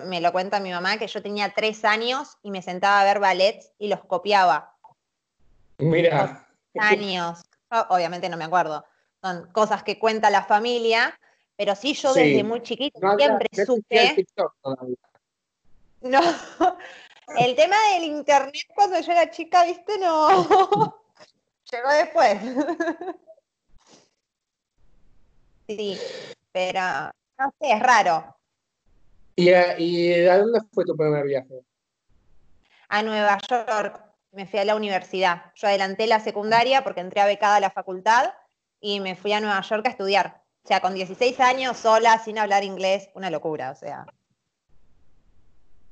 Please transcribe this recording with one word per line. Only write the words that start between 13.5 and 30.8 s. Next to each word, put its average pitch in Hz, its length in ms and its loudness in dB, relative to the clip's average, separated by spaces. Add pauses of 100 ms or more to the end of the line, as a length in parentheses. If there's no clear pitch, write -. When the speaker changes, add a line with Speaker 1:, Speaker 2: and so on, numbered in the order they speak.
Speaker 2:
no 190 60 -2
existía 226 400 0
el 247 60 4
Speaker 1:
supe. 294 140 -2
Speaker 2:
TikTok - 400 -6
todavía. - 340 -8 (1040)
Speaker 1:
No. 254 180 2
<laughs> 339 580 0 (600)
El 247 180 2
tema 339 180 4 (180)
del 339 120 -2
internet 285 500 0 (200)
cuando 370 260 2
yo 330 120 -6
era 330 180 4
chica, 349 340 2
¿viste? 349 340 -6
No. 320 300 2
<laughs> 381 720 2 (680)
Llegó 247 200 -2
después. 302 500 2
<laughs> 320 800 -6 (2500)
Sí, 202 300 -8 (540)
pero 185 280 -4 (600)
no 269 200 -4
sé, 277 120 0
es 214 100 0
raro. 202 540 2 (1000)
Speaker 2:
¿Y 180 160 4
a, 180 280 4
y 175 460 0
a 185 140 6
dónde 220 220 2 (120)
fue 180 120 0